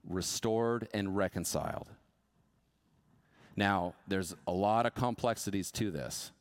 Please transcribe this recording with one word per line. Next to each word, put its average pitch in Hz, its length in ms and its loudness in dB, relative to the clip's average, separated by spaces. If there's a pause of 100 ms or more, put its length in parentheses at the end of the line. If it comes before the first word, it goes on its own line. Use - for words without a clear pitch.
restored 113 920 0
and 98 200 0
reconciled. - 760 -2 (1700)
Now, 98 380 2 (140)
there's 95 260 0 (120)
a 87 60 0
lot 104 340 4
of 117 80 0
complexities 110 800 0
to 107 180 -2
this, 67 500 -6